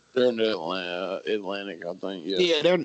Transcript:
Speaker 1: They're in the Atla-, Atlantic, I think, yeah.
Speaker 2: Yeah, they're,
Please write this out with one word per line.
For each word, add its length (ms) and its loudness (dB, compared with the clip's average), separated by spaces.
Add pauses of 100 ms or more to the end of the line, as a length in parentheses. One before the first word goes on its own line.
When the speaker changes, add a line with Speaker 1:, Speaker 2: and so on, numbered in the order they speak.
(120)
Speaker 1:
They're 160 4
in 80 2
the 140 2
Atla-, 760 -4
Atlantic, 580 -4
I 100 -6
think, 300 -8
yeah. 140 0
Speaker 2:
Yeah, 240 4
they're, 220 4